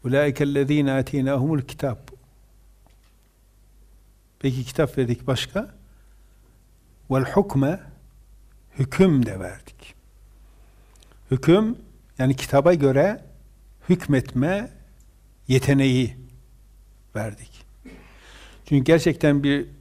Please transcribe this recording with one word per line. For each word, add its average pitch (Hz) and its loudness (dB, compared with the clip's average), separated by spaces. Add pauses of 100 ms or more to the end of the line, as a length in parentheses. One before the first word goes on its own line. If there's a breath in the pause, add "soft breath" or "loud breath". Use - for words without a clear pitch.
"Ulaikellezîne 143 0
âteynâhumul 135 -2
kitâb." - -8 (2500)
Peki 131 -4
kitap - -4
verdik, 120 -4
başka? 190 -6 (1400)
"Vel 131 0
hukme," 170 0 (1000)
hüküm 135 2
de 95 -8
verdik. - -16 (1400 soft breath)
Hüküm, 190 2 (420)
yani 135 0
kitaba 143 2
göre 143 2 (640)
hükmetme 180 -2 (760)
yeteneği 131 2 (1000)
verdik. - -12 (1040 loud breath)
Çünkü 139 2
gerçekten 156 2
bir 143 -2 (140)